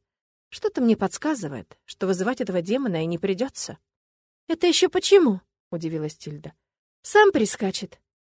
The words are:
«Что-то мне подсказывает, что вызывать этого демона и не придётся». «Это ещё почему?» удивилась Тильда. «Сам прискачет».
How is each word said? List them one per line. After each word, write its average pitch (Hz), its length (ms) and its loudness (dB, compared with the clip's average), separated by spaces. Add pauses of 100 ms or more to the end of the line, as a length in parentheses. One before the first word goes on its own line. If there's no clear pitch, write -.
(500)
«Что-то 403 320 -4
мне 226 160 4
подсказывает, 190 880 -6
что - 220 -6
вызывать 190 340 -2
этого 185 200 -2
демона 190 420 -2
и 165 40 -2
не 170 100 -2
придётся». 196 600 -4 (680)
«Это 330 200 0
ещё 359 220 4
почему?» 311 520 4 (300)
удивилась 160 460 -6
Тильда. 151 360 -14 (500)
«Сам 415 280 6
прискачет». 202 680 -2 (260)